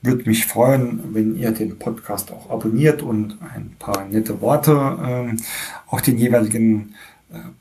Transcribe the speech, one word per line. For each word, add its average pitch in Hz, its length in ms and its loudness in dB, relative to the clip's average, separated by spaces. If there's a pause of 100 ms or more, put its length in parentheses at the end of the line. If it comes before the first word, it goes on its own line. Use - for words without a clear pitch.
Würde 123 260 0
mich 113 180 4
freuen, 117 680 2
wenn 110 220 2
ihr 110 160 -2
den 110 260 -4
Podcast - 520 -8
auch - 200 -16
abonniert 113 520 2
und 107 360 -4 (160)
ein 104 240 -14
paar 98 260 -6
nette 107 380 -2
Worte, 143 600 2
ähm, 123 340 -4 (500)
auf - 160 -6
den 120 160 2
jeweiligen, 113 760 2 (380)
äh, 165 60 -14 (220)